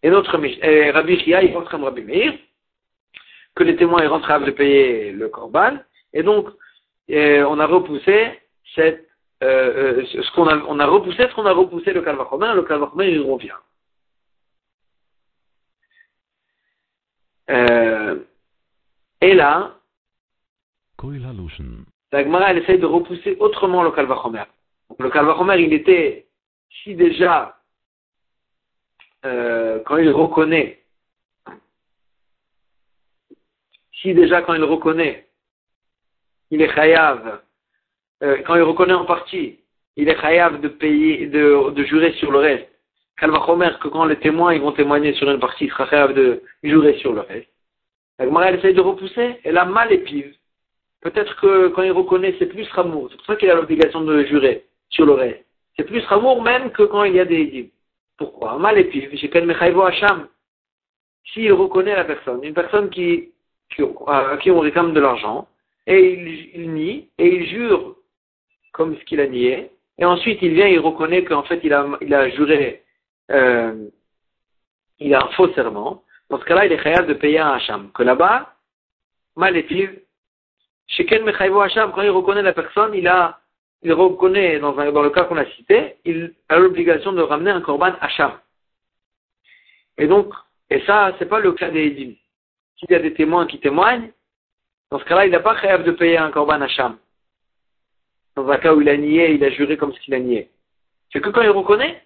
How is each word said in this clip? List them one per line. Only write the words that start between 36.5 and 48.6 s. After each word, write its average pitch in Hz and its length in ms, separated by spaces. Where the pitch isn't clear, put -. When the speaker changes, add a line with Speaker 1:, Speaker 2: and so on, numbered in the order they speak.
Speaker 1:
il 156 100
est 156 140
chayav, 151 680
euh, 139 240
quand 170 100
il 170 60
reconnaît 175 300
en 180 140
partie, 170 520
il 147 140
est 156 100
chayav 160 400
de 147 80
payer, 151 600
de, 143 420
de 143 140
jurer 156 300
sur 147 160
le 139 100
reste. 139 280
Kal 156 140
Vachomer, 170 400
que 156 80
quand 160 160
les 156 140
témoins, 165 340
ils 156 80
vont 143 120
témoigner 147 420
sur 143 160
une 135 100
partie, - 240
il 135 60
sera - 180
chayav 143 240
de 131 300
jurer 147 360
sur 123 160
le 104 80
reste. 101 260
La 131 80
Gemara, 165 220
elle 180 100
essaye 190 160